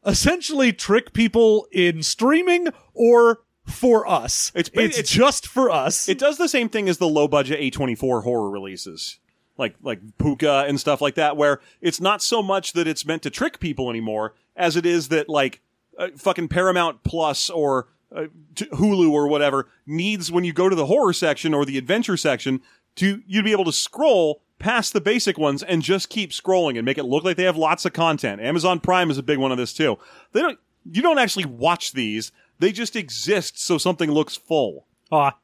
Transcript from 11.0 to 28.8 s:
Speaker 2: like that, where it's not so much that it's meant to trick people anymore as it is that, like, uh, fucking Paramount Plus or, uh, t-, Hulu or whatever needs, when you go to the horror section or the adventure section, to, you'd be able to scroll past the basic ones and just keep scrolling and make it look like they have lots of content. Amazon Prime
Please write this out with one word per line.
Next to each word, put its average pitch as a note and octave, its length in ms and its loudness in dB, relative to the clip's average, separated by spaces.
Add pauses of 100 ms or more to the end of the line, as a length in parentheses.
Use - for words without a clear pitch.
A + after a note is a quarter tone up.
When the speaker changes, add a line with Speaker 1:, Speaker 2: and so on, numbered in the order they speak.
Speaker 2:
like C#3+ 140 0
that, D3+ 220 0
where D3 240 2 (200)
it's F3 200 -2
not G3 220 0
so A#3 200 0
much F#3+ 320 -2
that E3+ 120 0
it's D3+ 200 -4
meant D#3+ 160 -4
to C3+ 80 -6
trick - 300 -6
people C3+ 280 -4
anymore A2 460 -6 (220)
as E3+ 200 0
it E3+ 80 0
is E3+ 240 0
that, D3+ 220 0
like, C#3 320 -2 (340)
uh, F#3 200 -4
fucking F3 320 -2
Paramount F3+ 560 0
Plus D#3+ 440 -2
or, C#3+ 400 0 (260)
uh, D#3+ 120 -8 (280)
t-, - 120 -8
Hulu F#3+ 440 2
or D3 180 2
whatever C#3+ 380 2 (200)
needs, F3 440 -4
when F3 140 0
you E3+ 80 -2
go F3+ 160 2
to F#3+ 80 2
the D3+ 100 0
horror G3+ 280 2
section D#3 400 0
or C#3+ 100 2
the C3+ 140 -4
adventure E3+ 400 -2
section, C3 420 -2 (360)
to, G3 300 -2
you'd G3 200 0
be A3 60 2
able F#3+ 120 2
to D#3+ 80 -2
scroll F#3+ 680 0 (160)
past A3+ 340 -2
the G#3 80 0
basic G3+ 380 0
ones C#3+ 240 0
and E3+ 200 0
just F#3 280 -2
keep F#3+ 220 -6
scrolling E3+ 440 0
and A2+ 80 -4
make C3+ 140 -2
it C#3+ 60 -4
look C#3+ 200 -2
like F3+ 140 0
they F3+ 60 0
have F3 120 2
lots D#3+ 300 0
of E3+ 80 -4
content. C#3+ 480 -2
Amazon E3+ 360 0
Prime F3+ 320 0